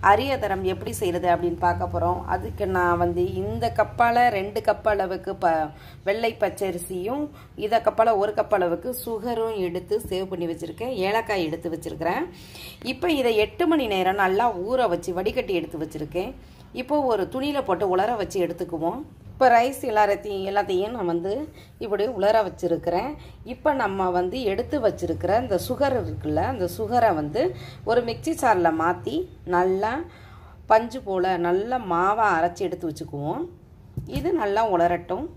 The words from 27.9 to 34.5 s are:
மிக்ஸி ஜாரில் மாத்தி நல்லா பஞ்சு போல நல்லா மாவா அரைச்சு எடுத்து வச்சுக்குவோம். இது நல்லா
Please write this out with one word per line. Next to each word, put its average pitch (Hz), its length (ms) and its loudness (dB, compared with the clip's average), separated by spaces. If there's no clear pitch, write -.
மிக்ஸி 320 240 -4
ஜாரில் 175 380 4
மாத்தி 175 340 0
நல்லா 190 360 2
பஞ்சு 233 360 4
போல 185 280 2
நல்லா 214 320 0
மாவா 202 360 4
அரைச்சு 175 320 0
எடுத்து 170 220 -4
வச்சுக்குவோம். 151 520 -6
இது 359 120 0
நல்லா 208 220 2